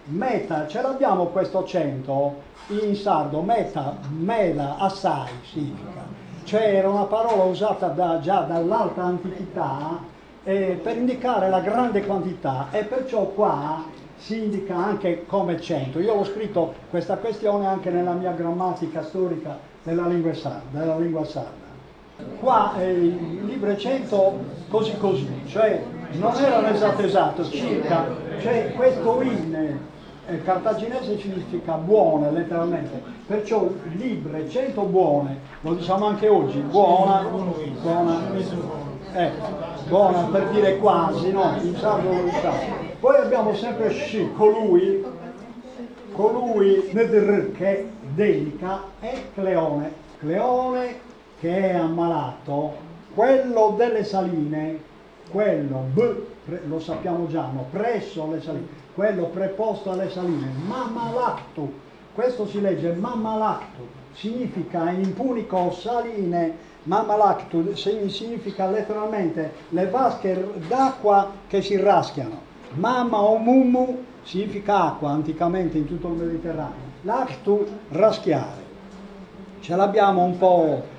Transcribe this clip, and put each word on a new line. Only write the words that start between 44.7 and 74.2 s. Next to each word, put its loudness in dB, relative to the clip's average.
colui, 4
nedr, 4
che -2
dedica, 0
e -8
Cleone, -2
Cleone -2
che 0
è 0
ammalato, -2
quello 4
delle 2
saline, -2
quello, 0
b, 2
pre-, -8
lo -4
sappiamo -4
già, -4
no? -6
Presso -4
le -6
saline, -8
quello 0
preposto -4
alle -4
saline, -4
mamalactu, -4
questo 0
si -4
legge 0
mamalactu, -2
significa -4
in 0
punico 0
saline, -2
mamalactu 2
signi-, -2
significa -4
letteralmente -2
le 2
vasche 0
d'acqua 4
che 0
si 0
raschiano. 2
Mama 2
o 6
mumu 6